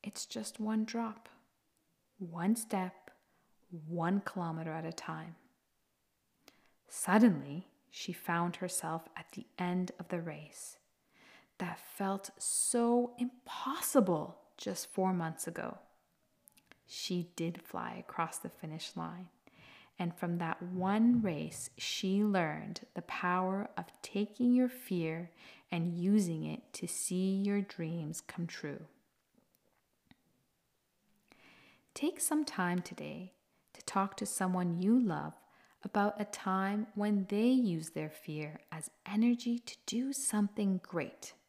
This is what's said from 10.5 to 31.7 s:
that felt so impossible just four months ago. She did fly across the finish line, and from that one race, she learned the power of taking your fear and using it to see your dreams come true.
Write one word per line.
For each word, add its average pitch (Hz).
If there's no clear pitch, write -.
that 170
felt 196
so 240
impossible 240
just -
four 190
months 165
ago. -
She 175
did 165
fly -
across -
the 175
finish 160
line, 170
and 170
from 170
that 170
one 208
race, 156
she 196
learned 165
the 175
power 185
of 175
taking 226
your 254
fear 170
and 170
using 175
it 156
to -
see 185
your 202
dreams 165
come -
true. 151